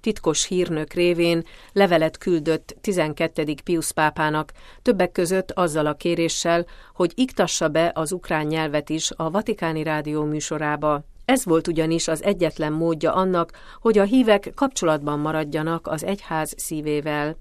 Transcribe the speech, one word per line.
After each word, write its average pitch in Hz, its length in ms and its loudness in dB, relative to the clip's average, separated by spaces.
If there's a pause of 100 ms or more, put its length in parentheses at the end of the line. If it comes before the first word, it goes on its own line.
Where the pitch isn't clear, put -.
Titkos - 440 -2
hírnök 175 480 -2
révén 170 520 2 (280)
levelet 170 460 4
küldött 160 640 -2
tizenkettedik 156 800 -2
Piusz 165 300 -2
pápának, 151 640 0 (300)
többek 185 300 2
között 185 380 -2
azzal 156 360 0
a 147 80 0
kéréssel, 170 720 0 (280)
hogy 180 200 0
iktassa 196 540 0
be 165 260 2
az 160 180 -4
ukrán 160 340 -2
nyelvet 156 440 -2
is 160 260 -2
a 160 140 -4
Vatikáni 170 520 -2
Rádió 151 420 -2
műsorába. 151 800 -2 (200)
Ez 262 200 2
volt 165 240 2
ugyanis 165 400 0
az 156 140 -2
egyetlen 170 500 0
módja 160 420 0
annak, 180 380 2 (280)
hogy 220 180 4
a 196 60 6
hívek 214 500 4
kapcsolatban 156 640 0
maradjanak 156 680 -2
az 156 180 -6
egyház 165 520 -4
szívével. 151 840 -4